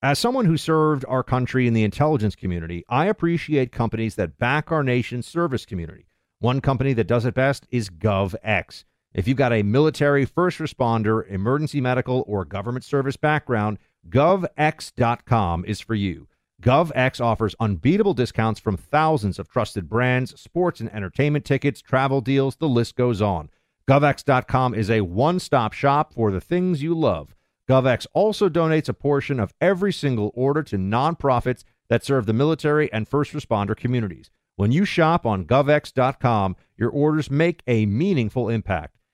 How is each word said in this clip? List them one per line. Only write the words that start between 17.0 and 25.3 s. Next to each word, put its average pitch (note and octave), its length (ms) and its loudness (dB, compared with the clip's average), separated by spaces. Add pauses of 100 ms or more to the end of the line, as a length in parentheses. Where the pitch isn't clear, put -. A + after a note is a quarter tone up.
offers A2+ 360 0
unbeatable C3+ 560 2
discounts A2+ 460 -2
from G2+ 160 -2
thousands C#3+ 640 0
of F#2 100 -10
trusted G#2+ 400 -4
brands, B2 500 0
sports F3 400 -4
and A2+ 140 -10
entertainment C3+ 520 -2
tickets, C#3 360 0
travel C3+ 400 0
deals, C3+ 360 0
the D#3+ 120 -2
list A#2+ 280 0
goes B2 240 0
on. F2+ 300 0 (380)
gov C#3 160 6
x C#3+ 180 0
dot B2+ 240 2
com B2+ 280 0
is G2+ 160 -2
a A2+ 100 2
one-stop A#2 720 0